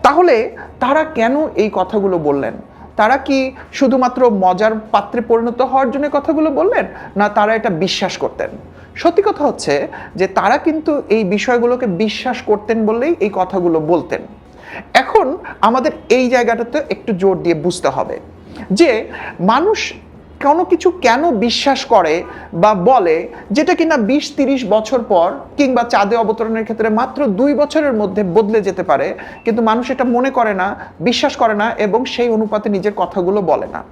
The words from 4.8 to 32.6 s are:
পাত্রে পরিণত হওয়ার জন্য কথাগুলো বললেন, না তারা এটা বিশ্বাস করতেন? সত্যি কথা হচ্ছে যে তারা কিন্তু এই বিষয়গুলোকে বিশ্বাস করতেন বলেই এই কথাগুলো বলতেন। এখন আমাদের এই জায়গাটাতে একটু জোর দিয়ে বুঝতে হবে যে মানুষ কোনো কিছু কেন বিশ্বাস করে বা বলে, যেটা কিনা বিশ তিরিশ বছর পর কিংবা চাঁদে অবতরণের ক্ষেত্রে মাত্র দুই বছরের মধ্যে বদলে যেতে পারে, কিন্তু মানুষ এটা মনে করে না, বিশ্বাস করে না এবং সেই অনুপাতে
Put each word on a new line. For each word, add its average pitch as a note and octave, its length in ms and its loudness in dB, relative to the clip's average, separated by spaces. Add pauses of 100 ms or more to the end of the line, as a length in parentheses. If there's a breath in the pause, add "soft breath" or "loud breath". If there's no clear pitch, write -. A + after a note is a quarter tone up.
পাত্রে G3+ 300 -2
পরিণত A#3+ 420 0
হওয়ার B3+ 280 0
জন্য C#4 220 -2
কথাগুলো D4+ 380 0
বললেন, D#4 360 0 (300 loud breath)
না G#3 120 2
তারা G#3 260 2
এটা G#3+ 160 -2
বিশ্বাস F3+ 460 -4
করতেন? - 340 -6 (440 loud breath)
সত্যি E4+ 280 2
কথা G4 240 0
হচ্ছে D3 420 0 (280 loud breath)
যে F3+ 100 0
তারা F#3+ 320 2
কিন্তু D4+ 500 -2
এই A3 160 2
বিষয়গুলোকে A#3+ 600 0
বিশ্বাস G#3+ 560 -4
করতেন A3 440 0
বলেই A#3+ 340 0
এই G#3 120 0
কথাগুলো F3+ 480 0
বলতেন। D3+ 420 0 (720 loud breath)
এখন C#4 420 2 (240 loud breath)
আমাদের A#3+ 320 2 (160)
এই B3 200 4
জায়গাটাতে A#3+ 600 0
একটু G#3 220 -6
জোর F3+ 300 0
দিয়ে E3+ 120 2
বুঝতে D#3 340 -2
হবে - 320 -4 (500 loud breath)
যে A3+ 360 4 (340 loud breath)
মানুষ C#4+ 540 0 (480)
কোনো D#4 220 2
কিছু F4+ 260 2
কেন D4 400 2
বিশ্বাস A#3+ 540 0
করে F3 400 4 (300 loud breath)
বা G#3 200 4
বলে, F3+ 540 2 (220 loud breath)
যেটা D#4 240 2
কিনা D#4+ 220 2
বিশ B3+ 400 0
তিরিশ C4+ 320 0
বছর A3 340 0
পর F#3 300 2 (240)
কিংবা B3+ 260 2
চাঁদে A3+ 340 2
অবতরণের A3 460 -2
ক্ষেত্রে A3 260 -2
মাত্র C4 380 0
দুই B3 280 2
বছরের D4 380 0
মধ্যে G#3 300 -2
বদলে G#3 380 2
যেতে F#3 220 -4
পারে, D3+ 320 0 (300 loud breath)
কিন্তু A3+ 180 0
মানুষ A3+ 280 0
এটা C4 140 -2
মনে B3+ 260 0
করে A#3 240 0
না, F#3+ 220 -4 (240 loud breath)
বিশ্বাস A#3+ 360 0
করে A3+ 180 2
না G#3+ 240 0
এবং G#3+ 260 0
সেই A#3+ 260 -2
অনুপাতে G#3+ 380 0